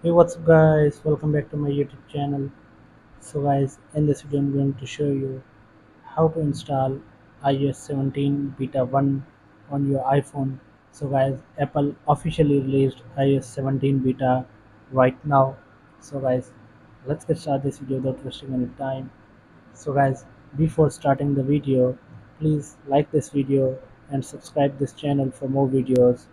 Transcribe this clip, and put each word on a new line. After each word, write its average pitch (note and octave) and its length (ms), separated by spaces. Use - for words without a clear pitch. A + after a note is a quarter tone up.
Hey, E3+ 100
what's E3+ 220
up E3 120
guys? D#3 580
Welcome D3+ 260
back D3 200
to D3 80
my D3 100
YouTube C#3+ 420
channel. C#3+ 400
So - 220
guys, C#3 360
in D3+ 120
this C#3+ 160
video C#3+ 160
I'm C#3 120
going C#3 260
to C3+ 100
show - 180
you C3+ 380
how D#3+ 240
to D#3+ 120
install C3+ 580
I C#3 140
O C#3 120
S C3 100
seventeen C#3 800
beta C3 240
one C#3 440
on C#3 200
your C3+ 140
iPhone. C3+ 540
So - 160
guys, C3+ 360
Apple C#3+ 360
officially D3 520
released C3+ 420
I C3+ 60
O C#3 160
S - 60
seventeen C3+ 520
beta B2+ 480
right C3 360
now. C3+ 320
So - 180
guys, B2+ 320
let's C#3 220
get D#3+ 100
started C#3 280
this C#3 160
video C3+ 180
without B2+ 260
wasting C3+ 300
any B2 140
time. C3+ 320
So - 180
guys, C3+ 320
before D#3 320
starting C#3 460
the C3+ 80
video, C3 560
please D3+ 480
like C#3+ 240
this D3 180
video C3+ 500
and C3+ 160
subscribe C#3 540
this C3+ 160
channel C#3 360
for - 160
more C3+ 220
videos. B2+ 640